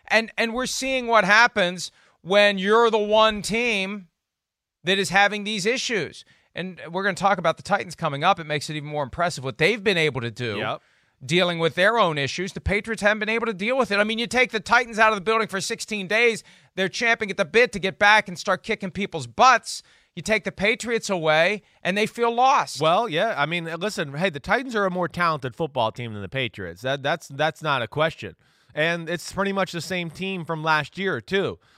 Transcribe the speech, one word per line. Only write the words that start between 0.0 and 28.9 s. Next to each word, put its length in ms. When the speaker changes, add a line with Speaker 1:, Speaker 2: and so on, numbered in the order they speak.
Speaker 1:
And, 300
and 160
we're 140
seeing 400
what 180
happens 680
when 360
you're 320
the 80
one 440
team 680
that 120
is 120
having 340
these 220
issues. 580
And 220
we're 140
gonna 120
talk 220
about 200
the 60
Titans 320
coming 280
up. 160
It 60
makes 240
it 80
even 100
more 160
impressive 400
what 140
they've 260
been 140
able 240
to 100
do 260
Speaker 2:
Yep. 240
Speaker 1:
dealing 340
with 160
their 220
own 200
issues. 360
The 80
Patriots 400
haven't 180
been 100
able 160
to 80
deal 240
with 140
it. 60
I 80
mean, 140
you 80
take 240
the 100
Titans 360
out 140
of 40
the 60
building 260
for 140
sixteen 460
days, 360
they're 140
champing 420
at 60
the 80
bit 280
to 60
get 180
back 300
and 120
start 240
kicking 280
people's 360
butts. 560
You 60
take 240
the 80
Patriots 560
away, 520
and 140
they 80
feel 280
lost. 460
Speaker 2:
Well, 300
yeah. 260
I 100
mean, 200
listen, 480
hey, 160
the 100
Titans 340
are 120
a 40
more 200
talented 480
football 340
team 220
than 80
the 80
Patriots. 540
That, 200
that's, 240
that's 340
not 200
a 80
question. 480
And 360